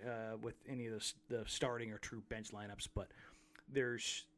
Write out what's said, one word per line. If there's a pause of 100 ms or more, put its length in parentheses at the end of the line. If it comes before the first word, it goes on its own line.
uh,
with (120)
any
of
the
s-, (140)
the
starting
or
true
bench
lineups,
but (560)
there's (120)